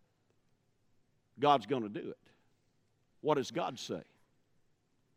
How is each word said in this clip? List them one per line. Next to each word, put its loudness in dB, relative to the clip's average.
God's 4
gonna -2
do -8
it. -10
What 2
does -2
God -4
say? -8